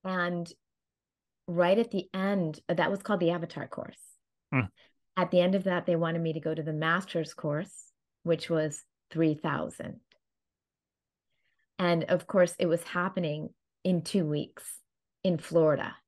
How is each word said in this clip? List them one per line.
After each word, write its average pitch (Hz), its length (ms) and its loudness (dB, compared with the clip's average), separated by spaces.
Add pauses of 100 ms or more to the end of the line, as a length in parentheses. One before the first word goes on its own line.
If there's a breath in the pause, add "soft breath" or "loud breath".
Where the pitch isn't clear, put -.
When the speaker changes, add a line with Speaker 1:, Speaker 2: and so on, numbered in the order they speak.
Speaker 1:
And 175 480 -2 (960)
right 175 300 4
at 233 140 0
the 196 220 -4
end, 190 460 0 (100)
uh, 170 60 2
that 160 160 2
was 196 100 -4
called 202 180 -2
the 170 120 4
Avatar 165 360 -6
course. - 320 -12 (540)
Speaker 2:
Mm. 127 160 0 (480 soft breath)
Speaker 1:
At 180 140 0
the 180 100 6
end 190 140 4
of 190 100 0
that, 180 200 0
they 175 100 2
wanted 165 260 0
me 160 120 -2
to 160 60 -4
go 160 140 -4
to 160 100 -4
the 156 100 -4
master's 160 600 0
course, - 580 -6 (320)
which 165 260 0
was 156 340 0 (260)
three 160 240 2
thousand. - 680 -4 (1800)
And 170 260 2
of 180 220 0
course, 180 320 4
it 180 80 2
was 165 160 0
happening 175 680 -4 (340)
in 175 200 2
two 175 220 0
weeks - 380 -4 (600)
in 175 160 2
Florida. 156 560 2 (120)